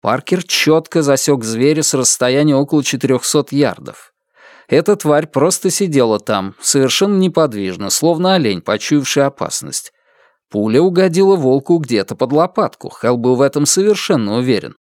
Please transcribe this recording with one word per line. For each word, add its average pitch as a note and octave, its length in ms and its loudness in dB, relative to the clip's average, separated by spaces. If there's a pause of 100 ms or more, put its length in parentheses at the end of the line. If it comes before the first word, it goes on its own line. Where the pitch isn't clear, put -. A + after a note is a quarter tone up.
Паркер C3 420 -2
чётко D#3+ 580 0
засёк C#3 420 0
зверя C3 400 0
с - 100 -2
расстояния C3+ 640 0
около D3 280 0
четырёхсот C#3 680 -2
ярдов. A2+ 600 -4 (540)
Эта E3 280 2
тварь D3+ 320 0
просто E3+ 420 0
сидела C3+ 500 0
там, G2 420 -4
совершенно C#3+ 560 0
неподвижно, G#2 720 -2
словно E3+ 460 0
олень, G#2+ 260 0
почуявший C#3 640 0
опасность. - 680 -8 (580)
Пуля A2 320 0
угодила F#3+ 540 2
волку C#3+ 420 2
где-то A#2 380 -2
под B2+ 160 -2
лопатку, E3+ 580 -2
Хэл B2 280 -2
был B2 180 2
в B2 60 0
этом C#3+ 240 2
совершенно E3 720 0
уверен. B2 440 -2